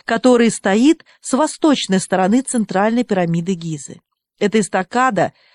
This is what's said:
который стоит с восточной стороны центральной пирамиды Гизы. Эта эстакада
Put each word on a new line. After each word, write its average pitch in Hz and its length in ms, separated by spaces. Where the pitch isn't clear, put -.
который 233 460
стоит 226 560
с - 100
восточной 262 680
стороны 190 420
центральной 220 600
пирамиды 175 520
Гизы. 165 480
Эта 208 220
эстакада 202 720